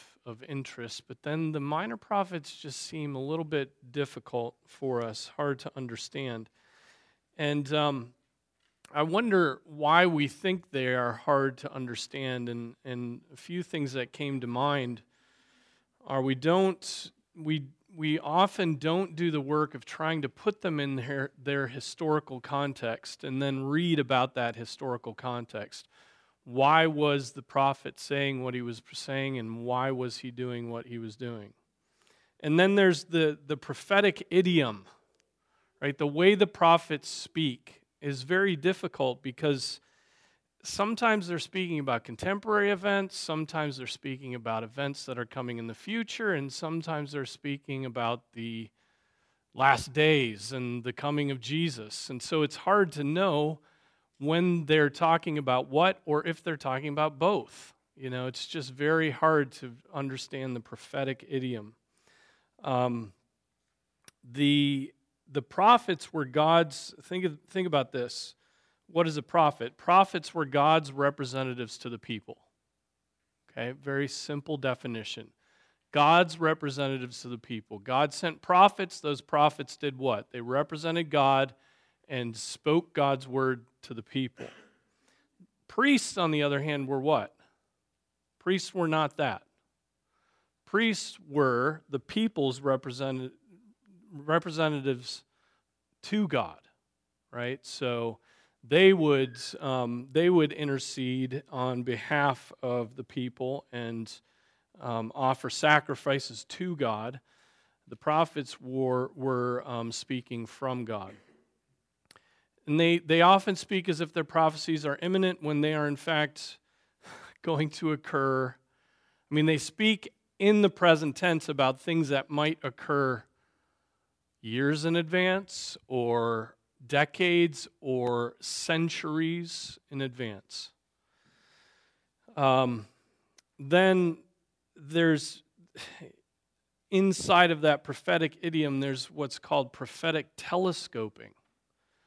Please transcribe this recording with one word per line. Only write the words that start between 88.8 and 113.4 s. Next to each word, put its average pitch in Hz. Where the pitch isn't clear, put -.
not 156
that. 135
Priests 220
were 139
the 139
people's 139
represent-, 131
representatives 151
to 208
God, 95
right? 123
So 117
they 185
would, 139
um, 127
they 165
would 165
intercede 131
on 127
behalf 127
of 123
the 127
people 127
and, 117
um, 113
offer 131
sacrifices 139
to 180
God. 120
The 120
prophets 151
were, 127
were, 123
um, 117
speaking 120
from 127
God. 104
And 151
they, 170
they 165
often 190